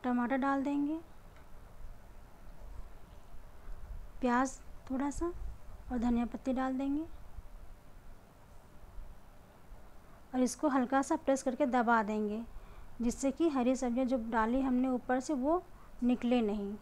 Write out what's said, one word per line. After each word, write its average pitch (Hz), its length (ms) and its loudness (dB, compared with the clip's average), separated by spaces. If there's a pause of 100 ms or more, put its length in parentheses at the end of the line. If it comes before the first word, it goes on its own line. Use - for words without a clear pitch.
टमाटर 247 340 2
डाल 277 260 2
देंगे, 285 360 0 (3250)
प्याज 254 360 4 (320)
थोड़ा 269 220 0
सा 339 200 -2 (600)
और 247 80 0
धनिया 240 280 4
पत्ती 254 260 -4
डाल 262 240 0
देंगे 277 260 0 (3250)
और 254 80 6
इसको 254 280 4
हल्का 262 320 4
सा 311 160 2
प्रेस 269 260 2
करके 262 240 2
दबा 233 360 6
देंगे, 214 380 0 (580)
जिससे 240 320 2
कि 320 180 4
हरी 262 260 4
सब्जियां 254 320 2
जो 262 100 2 (120)
डाली 233 320 4
हमने 254 280 4
ऊपर 254 300 2
से 285 160 0
वो 302 260 2 (420)
निकले 247 400 4
नहीं। 202 380 0